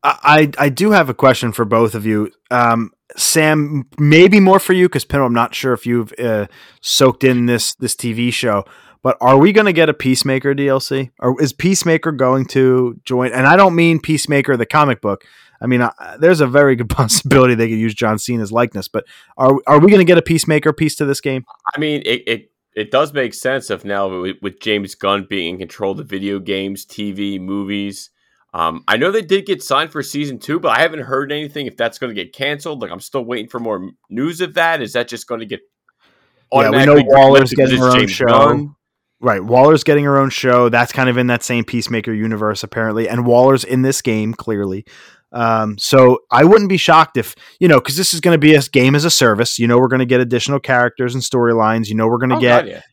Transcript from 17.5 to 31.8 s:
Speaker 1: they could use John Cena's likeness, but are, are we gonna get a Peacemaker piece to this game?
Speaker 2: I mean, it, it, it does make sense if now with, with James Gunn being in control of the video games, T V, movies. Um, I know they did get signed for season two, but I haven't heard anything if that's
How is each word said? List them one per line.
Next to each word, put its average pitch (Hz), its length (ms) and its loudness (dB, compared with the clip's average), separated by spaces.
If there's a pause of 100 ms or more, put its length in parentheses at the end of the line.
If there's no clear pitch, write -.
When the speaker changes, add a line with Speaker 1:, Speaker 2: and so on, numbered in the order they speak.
Speaker 1:
they 113 140 -2
could 110 100 -4
use 110 160 -2
John 110 240 -2
Cena's 110 340 -6
likeness, 113 360 -2
but 107 160 -6 (320)
are, 135 300 2
are 147 140 6
we 185 100 6
gonna 196 140 6
get 170 140 4
a 160 40 0
Peacemaker 156 500 0
piece 156 240 -4
to 151 80 -4
this 139 160 -4
game? 131 240 -6 (300)
Speaker 2:
I 143 60 -8
mean, 151 240 -4
it, 117 220 -4
it, 107 260 -6 (220)
it 107 160 -8
does 143 220 0
make 127 220 -6
sense 131 360 -6
if 95 140 -8
now 98 380 -4
with, 95 180 -8
with 101 200 -12
James 104 340 -4
Gunn 98 340 -4
being 90 260 -6
in 92 40 -14
control 98 340 -8
of 95 60 -10
the 76 60 -14
video 98 340 -8
games, 98 460 -8
T 104 280 -12
V, 101 260 -8
movies. 101 720 -10 (440)
Um, 82 320 -6
I 110 120 0
know 165 120 0
they 214 120 -2
did 190 240 -4
get 196 160 -6
signed 151 300 -4
for 151 100 -10
season 143 360 -10
two, 160 220 -6
but 131 160 0
I 127 60 0
haven't 160 180 -4
heard 135 320 -6
anything 147 340 -10
if 110 100 -14
that's 117 220 -6